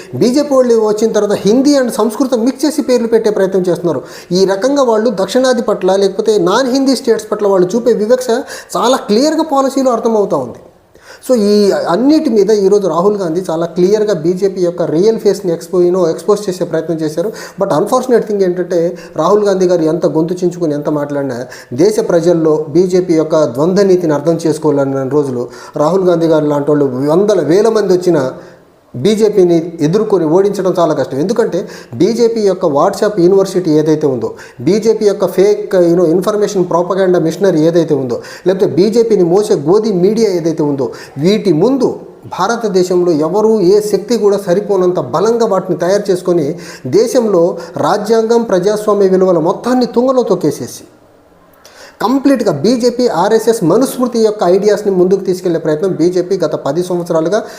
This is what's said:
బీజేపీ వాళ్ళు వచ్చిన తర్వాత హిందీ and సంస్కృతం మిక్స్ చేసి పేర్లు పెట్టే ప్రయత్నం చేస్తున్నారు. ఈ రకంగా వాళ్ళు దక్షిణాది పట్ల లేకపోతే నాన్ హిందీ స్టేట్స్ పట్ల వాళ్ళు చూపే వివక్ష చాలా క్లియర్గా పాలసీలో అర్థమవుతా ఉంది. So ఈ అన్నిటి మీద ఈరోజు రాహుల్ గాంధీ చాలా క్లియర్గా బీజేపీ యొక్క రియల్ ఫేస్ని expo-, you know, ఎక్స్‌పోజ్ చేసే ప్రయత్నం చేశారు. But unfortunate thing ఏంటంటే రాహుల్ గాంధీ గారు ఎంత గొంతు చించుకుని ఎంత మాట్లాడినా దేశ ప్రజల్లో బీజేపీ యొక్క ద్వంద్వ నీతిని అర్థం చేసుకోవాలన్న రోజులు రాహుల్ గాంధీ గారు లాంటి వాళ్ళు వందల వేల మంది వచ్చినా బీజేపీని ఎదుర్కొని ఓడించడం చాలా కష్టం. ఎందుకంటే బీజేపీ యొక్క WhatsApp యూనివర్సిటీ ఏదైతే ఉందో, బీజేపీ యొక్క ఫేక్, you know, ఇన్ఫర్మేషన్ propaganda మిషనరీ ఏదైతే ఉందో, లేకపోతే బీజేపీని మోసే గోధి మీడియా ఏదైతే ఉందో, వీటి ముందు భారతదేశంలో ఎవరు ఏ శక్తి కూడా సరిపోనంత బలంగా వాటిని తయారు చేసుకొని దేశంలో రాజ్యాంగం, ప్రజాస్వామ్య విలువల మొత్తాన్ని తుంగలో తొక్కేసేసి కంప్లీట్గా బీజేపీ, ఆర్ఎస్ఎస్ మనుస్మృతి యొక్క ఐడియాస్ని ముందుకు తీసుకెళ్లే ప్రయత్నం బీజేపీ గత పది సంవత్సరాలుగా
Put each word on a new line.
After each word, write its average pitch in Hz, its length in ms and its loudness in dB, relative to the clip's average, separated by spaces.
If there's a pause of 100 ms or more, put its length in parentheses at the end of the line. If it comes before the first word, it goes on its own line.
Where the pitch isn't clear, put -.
(160)
బీజేపీ 262 400 0
వాళ్ళు 247 200 4
వచ్చిన 214 360 0
తర్వాత 208 280 0
హిందీ 269 400 2
and 247 100 0
సంస్కృతం 233 560 -2
మిక్స్ 262 200 -2
చేసి - 160 -2
పేర్లు 233 260 0
పెట్టే 226 220 2
ప్రయత్నం 190 320 0
చేస్తున్నారు. 165 400 -2 (300)
ఈ 190 140 2
రకంగా 254 380 0
వాళ్ళు 226 260 2
దక్షిణాది 233 520 0
పట్ల 190 340 0
లేకపోతే 196 420 0
నాన్ 202 300 2
హిందీ 269 280 0
స్టేట్స్ 220 360 -2
పట్ల 208 160 -2
వాళ్ళు 185 280 2
చూపే 240 180 0
వివక్ష 214 340 0 (500)
చాలా 240 200 0
క్లియర్గా 294 460 0
పాలసీలో 269 480 0
అర్థమవుతా 214 460 0
ఉంది. 117 180 -8 (720)
So 254 60 4
ఈ 208 360 2
అన్నిటి 254 580 2
మీద 214 220 2
ఈరోజు 196 360 2
రాహుల్ 180 300 0
గాంధీ 180 320 -4
చాలా 170 160 -2
క్లియర్గా 208 480 0
బీజేపీ 185 480 -2
యొక్క 175 200 -2
రియల్ 180 380 0
ఫేస్ని 190 340 0
expo-, 180 320 0
you 175 100 2
know, 180 140 0
ఎక్స్‌పోజ్ 196 400 -2
చేసే 180 160 -4
ప్రయత్నం 160 360 -4
చేశారు. 170 300 -4 (300)
But 196 100 -2
unfortunate 226 560 0
thing 202 160 -2
ఏంటంటే 175 540 -2 (180)
రాహుల్ 202 300 2
గాంధీ 190 220 2
గారు 175 140 2
ఎంత 160 240 0
గొంతు 160 280 0
చించుకుని 170 400 -2
ఎంత 147 160 -4
మాట్లాడినా 143 560 -4 (280)
దేశ 185 220 2 (140)
ప్రజల్లో 160 600 2
బీజేపీ 175 440 2
యొక్క 156 320 2
ద్వంద్వ 160 380 0
నీతిని 180 300 2
అర్థం 160 340 0
చేసుకోవాలన్న 139 600 -2
రోజులు 127 400 -2 (300)
రాహుల్ 165 260 2
గాంధీ 165 240 2
గారు 156 180 2
లాంటి 147 260 0
వాళ్ళు 143 140 2
వందల 160 560 0
వేల 185 280 2
మంది 202 240 2
వచ్చినా 170 380 0 (640)
బీజేపీని 180 840 2
ఎదుర్కొని 180 440 0
ఓడించడం 190 540 0
చాలా 160 140 2
కష్టం. 139 240 -4
ఎందుకంటే 190 500 -2 (260)
బీజేపీ 226 480 0
యొక్క 190 240 0
WhatsApp 175 560 0
యూనివర్సిటీ 185 500 2
ఏదైతే 156 360 2
ఉందో, 117 260 -2 (280)
బీజేపీ 214 440 0
యొక్క 196 220 0
ఫేక్, 202 480 0
you 170 180 4
know, 175 120 4
ఇన్ఫర్మేషన్ 185 600 0
propaganda 175 520 0
మిషనరీ 165 440 0
ఏదైతే 160 340 2
ఉందో, 127 260 -4 (260)
లేకపోతే 196 180 0
బీజేపీని 208 580 2
మోసే 196 320 2
గోధి 196 380 0
మీడియా 208 360 2
ఏదైతే 160 340 -2
ఉందో, 135 280 -2 (260)
వీటి 185 360 2
ముందు 226 460 0 (260)
భారతదేశంలో 180 840 -2
ఎవరు 202 500 0
ఏ 196 200 4
శక్తి 208 360 -2
కూడా 202 200 2
సరిపోనంత 185 640 0
బలంగా 196 460 0
వాటిని 185 320 -2
తయారు 196 340 0
చేసుకొని 170 440 -2 (320)
దేశంలో 196 720 2 (200)
రాజ్యాంగం, 220 640 0
ప్రజాస్వామ్య 202 640 0
విలువల 185 300 2
మొత్తాన్ని 233 480 0
తుంగలో 247 380 0
తొక్కేసేసి 151 600 -4 (1160)
కంప్లీట్గా 254 500 2
బీజేపీ, 233 560 0
ఆర్ఎస్ఎస్ 214 560 2
మనుస్మృతి 233 560 0
యొక్క 214 240 0
ఐడియాస్ని 196 480 2
ముందుకు 185 280 2
తీసుకెళ్లే 180 400 -4
ప్రయత్నం 156 320 -2
బీజేపీ 175 460 0
గత 156 180 -2
పది 147 280 -4
సంవత్సరాలుగా 175 600 -2 (160)